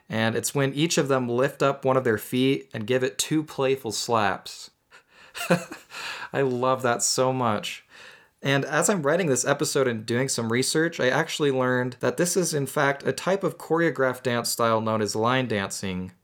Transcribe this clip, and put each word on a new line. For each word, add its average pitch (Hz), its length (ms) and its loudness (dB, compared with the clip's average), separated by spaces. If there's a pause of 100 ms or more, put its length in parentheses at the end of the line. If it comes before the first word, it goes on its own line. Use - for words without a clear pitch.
and 110 260 0
it's - 180 -2
when 135 200 0
each 156 240 0
of 147 100 2
them 131 220 2
lift 127 340 0
up 139 220 0
one 131 100 4
of 131 80 2
their 113 140 2
feet 131 560 0
and 113 120 -6
give 123 160 2
it 127 160 -2
two 156 260 -2
playful 131 500 -2
slaps. - 760 -2 (800)
<laughs> - 840 -4
I 131 80 0
love 127 400 2
that 120 200 0
so 131 300 2
much. 120 540 -2 (560)
And 139 240 0
as 151 240 0
I'm 196 140 0
writing 170 240 2
this 127 180 0
episode 139 420 0
and 113 180 -4
doing 120 220 0
some 117 240 -2
research, 156 480 0
I 127 80 2
actually 147 440 0
learned 127 500 0
that 127 160 0
this 180 180 0
is, 170 180 0
in 143 120 0
fact, 139 420 0
a 135 60 0
type 190 320 -2
of 156 120 -2
choreographed 135 680 0
dance 120 260 0
style 113 320 2
known 110 200 0
as 104 140 -2
line 123 320 2
dancing. 98 640 -4 (120)